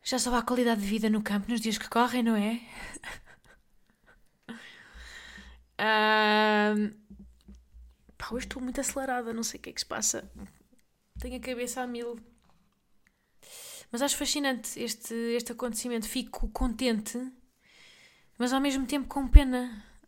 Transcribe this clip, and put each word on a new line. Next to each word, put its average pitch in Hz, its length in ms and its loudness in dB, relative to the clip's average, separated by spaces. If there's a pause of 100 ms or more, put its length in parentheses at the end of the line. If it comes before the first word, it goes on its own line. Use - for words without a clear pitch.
Já 262 160 -2
só 240 160 2
há 233 80 4
qualidade 240 380 4
de 196 60 -2
vida 214 240 2
no 214 120 4
campo 208 280 0
nos 233 100 2
dias 220 160 0
que - 120 -6
correm, 240 340 4
não 226 120 4
é? 220 260 2 (2000)
<laughs> - 0 - (1200)
Ahm, 214 1160 6 (1300)
pá, - 120 -10
hoje 254 120 -4
estou - 160 -8
muito 254 180 -4
acelerada, 254 540 -2
não 226 100 -2
sei - 160 -6
o - 40 -14
que - 80 -12
é - 20 -16
que - 80 -8
se - 60 -2
passa. - 440 -2 (880)
Tenho 254 180 -8
a 247 40 -8
cabeça 247 400 -4
a 254 60 -2
mil. 233 340 -6 (1700)
Mas 240 120 -2
acho 285 120 2
fascinante 277 640 -2
este, 226 360 -6
este 233 380 -2
acontecimento. 233 540 -4
Fico - 440 -4
contente, 233 680 0 (1160)
mas 247 160 2
ao 269 80 4
mesmo 269 260 2
tempo 285 220 -2
com 277 180 -2
pena, 247 560 0 (260)